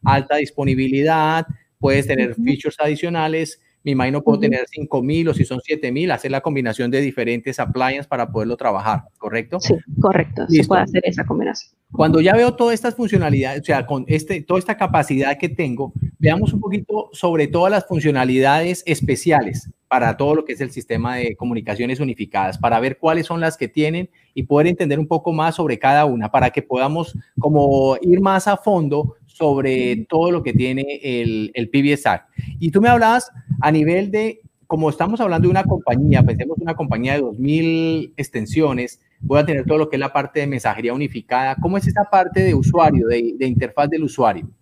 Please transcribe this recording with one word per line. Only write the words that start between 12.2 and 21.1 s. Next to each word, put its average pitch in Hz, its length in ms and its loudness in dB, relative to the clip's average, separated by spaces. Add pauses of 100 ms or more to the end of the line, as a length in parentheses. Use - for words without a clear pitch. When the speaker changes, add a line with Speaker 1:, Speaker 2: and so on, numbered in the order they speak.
Speaker 1:
ya 190 120 6
veo 240 220 4
todas 233 180 2
estas 226 220 -4
funcionalidades, 147 680 0
o - 40 -12
sea, 135 200 0
con 135 220 -4
este, 156 340 -2
toda 180 180 0
esta 208 180 -4
capacidad 143 600 0
que 175 120 -4
tengo, 135 440 -4 (240)
veamos 165 360 2
un - 60 -2
poquito 208 520 -6
sobre 165 360 0
todas 170 220 2
las 202 160 0
funcionalidades 147 1000 2
especiales 139 840 0 (200)
para 120 280 0
todo 143 160 0
lo 156 100 0
que 131 100 -8
es 127 80 -8
el 127 100 -6
sistema 117 460 -4